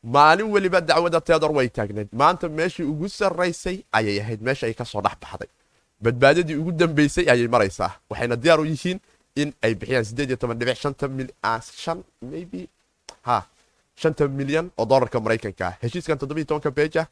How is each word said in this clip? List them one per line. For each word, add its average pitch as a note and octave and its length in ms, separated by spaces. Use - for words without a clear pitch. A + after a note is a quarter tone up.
maalin D#3 500
weliba F#3+ 280
dacwada E3 400
Tether D#3 320
way C3+ 160
taagneed. G#2 440
Maanta D#3+ 360
meeshii D#3+ 360
ugu D3+ 240
sarraysay F3+ 840
ayay G#2 280
ahayd, G#2+ 220
meesha C3 240
ay A2+ 80
ka A#2+ 100
soo G#2 180
dhex G2+ 180
baxday. - 280
Badbaadadii C#3 540
ugu D#3+ 160
dambeysay D#3 580
ayay A#2+ 180
maraysaa. G2+ 440
Waxayna A#2+ 260
diyaar D#3 240
u D#3 40
yihiin E3+ 360
in D3 260
ay A2+ 120
bixiyaan A#2+ 300
siddeed B2 260
iyo B2+ 60
toban A#2 220
dhibic A#2+ 180
shanta C#3+ 320
mil-, C3 340
ah A2+ 180
shan, - 420
maybe, E3+ 460
ha, A2+ 240
shanta D#3 320
milyan C#3 500
oo A#2 80
dollarka B2 340
Maraykanka G#2+ 460
ah. F2+ 160
Heshiiskan D#3 360
toddoba D3 220
iyo D3+ 60
tobanka D3+ 240
page D3 280
ah D#3+ 140